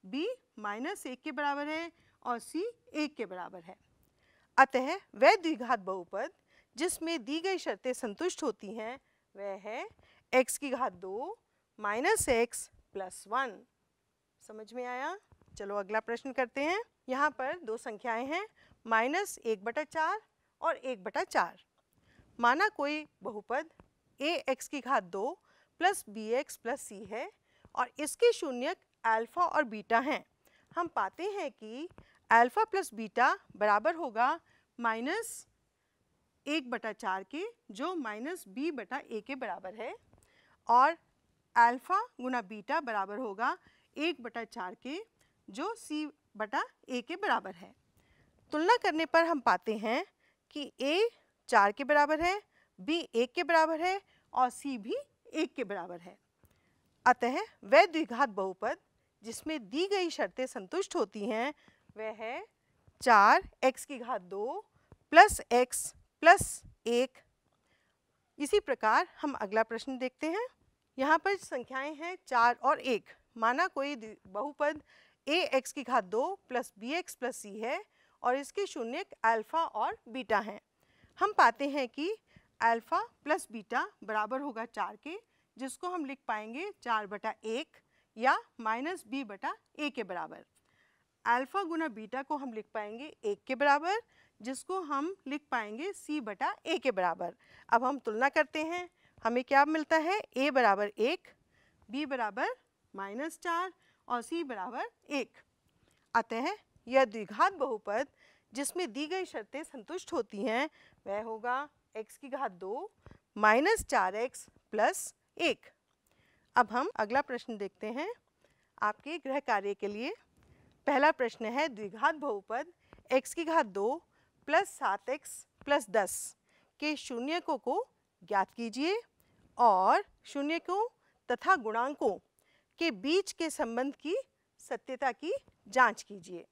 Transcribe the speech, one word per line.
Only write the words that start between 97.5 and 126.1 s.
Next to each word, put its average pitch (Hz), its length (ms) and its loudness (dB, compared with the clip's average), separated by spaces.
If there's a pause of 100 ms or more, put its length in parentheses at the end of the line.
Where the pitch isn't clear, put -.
अब 233 140 6
हम 262 160 -2
तुलना 233 300 0
करते 302 340 2
हैं, 349 260 -6 (360)
हमें 240 180 0
क्या 277 220 6
मिलता 311 320 2
है, 349 220 2 (180)
ए 277 140 2
बराबर 208 380 4
एक, 262 380 -2 (640)
बी 208 160 -4
बराबर 254 500 -4 (380)
माइनस 208 460 -8
चार 349 320 -2 (360)
और 240 140 -2
सी 330 220 -4
बराबर 247 460 -8 (200)
एक। 285 200 -4 (840)
अतः 233 360 -2 (360)
यह 262 180 4
द्विघात 220 480 -2
बहुपद 247 540 -4 (460)
जिसमें 277 400 -6
दी 277 140 -6
गई 370 180 -4
शर्तें 262 380 -10
संतुष्ट 294 500 -12
होती 208 300 -4
हैं 240 260 0 (380)
वह 202 160 -4
होगा 240 440 -6 (280)
एक्स 320 220 -12
की 277 120 -18
घात 262 220 -4
दो 196 400 -10 (460)
माइनस 247 460 6
चार 196 320 0
एक्स 240 320 -6 (240)
प्लस 226 420 0 (260)
एक। 311 300 0 (840)
अब 233 160 4
हम 269 240 -2
अगला 226 260 0
प्रश्न 240 360 -8
देखते 202 340 -8
हैं 311 200 -6 (680)
आपके 277 360 -4
गृह 277 220 -4
कार्य 202 340 0
के 202 140 -6
लिए। 226 260 -6 (720)
पहला 285 240 6
प्रश्न 233 340 -4
है, 262 220 -2
द्विघात 220 480 -2
बहुपद 269 560 -6 (400)
एक्स 254 220 2
की 330 120 -4
घात 320 220 4
दो 202 340 -2 (460)
प्लस 339 220 2
सात 202 400 -4
एक्स - 360 -8 (200)
प्लस 285 240 2
दस - 460 -2 (440)